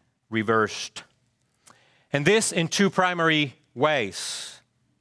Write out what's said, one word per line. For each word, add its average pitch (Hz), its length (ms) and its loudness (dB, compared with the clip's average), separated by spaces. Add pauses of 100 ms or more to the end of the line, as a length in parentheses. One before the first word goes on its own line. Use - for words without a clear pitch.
(300)
reversed. 110 720 -2 (1080)
And 143 120 0
this 208 280 4
in 165 160 0
two 196 200 2
primary 165 680 0 (200)
ways. 123 840 -4 (400)